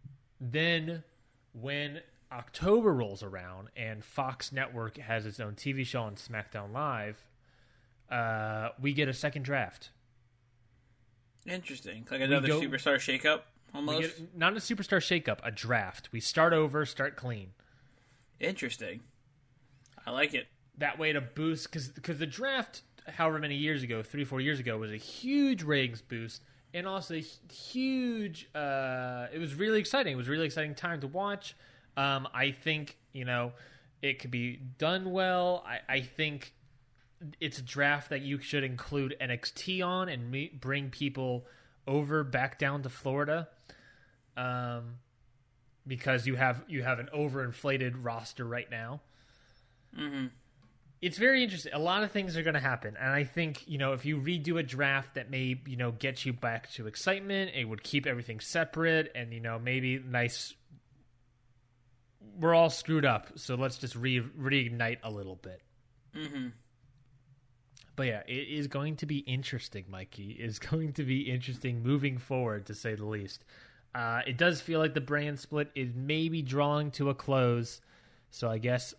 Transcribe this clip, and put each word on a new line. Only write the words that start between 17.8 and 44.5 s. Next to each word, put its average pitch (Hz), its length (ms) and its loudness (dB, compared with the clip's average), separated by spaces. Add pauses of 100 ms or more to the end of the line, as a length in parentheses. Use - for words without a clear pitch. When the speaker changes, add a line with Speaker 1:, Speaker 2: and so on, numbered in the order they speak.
Speaker 2:
Interesting. 117 640 -4 (1040)
I 120 60 -6
like 147 220 4
it. - 140 -2 (320)
Speaker 1:
That 143 180 0
way 156 160 2
to 143 80 2
boost, 156 500 -2
'cause, 139 200 -6 (100)
'cause 165 160 -4
the 151 80 -2
draft, 240 560 -4 (260)
however 160 320 2
many 147 160 -2
years 147 280 0
ago, 117 180 -2
three, 143 240 -4
four 131 160 -2
years 143 180 0
ago, 120 180 -2
was 110 140 -4
a 107 60 -6
huge 262 640 2
ratings 135 380 2
boost, 113 400 -8 (320)
and 175 140 -4
also 190 280 -4
a 160 60 -2
hu-, - 320 -16
huge, 247 1040 -2
uh, 127 760 -2
it 151 60 -6
was 160 160 -4
really 214 260 4
exciting. 214 340 2
It 127 40 0
was 123 100 -2
a 135 40 0
really 160 160 2
exciting 151 260 -2
time 165 280 -4
to 139 60 -2
watch. 196 480 -4 (400)
Um, 139 380 2
I 131 180 4
think, 151 460 -4 (140)
you 131 120 -8
know, 123 300 0 (480)
it 135 160 0
could 127 140 -8
be 123 260 -2
done 156 540 -2
well. 180 560 2
I, 117 200 -4
I 135 140 2
think 147 540 -4 (840)
it's 143 200 -4
a - 20 -8
draft 143 480 2
that 139 120 -2
you 139 180 -2
should 139 240 0
include 135 560 -2
N 131 100 -2
X 120 220 -2
T 185 320 -2
on 185 260 0
and 123 220 -4
me-, 139 280 -4
bring 139 300 -2
people 131 560 -2 (400)
over 147 380 4
back 131 340 0
down 143 240 2
to 131 80 -4
Florida, 147 580 0 (880)
um, 123 600 -2 (880)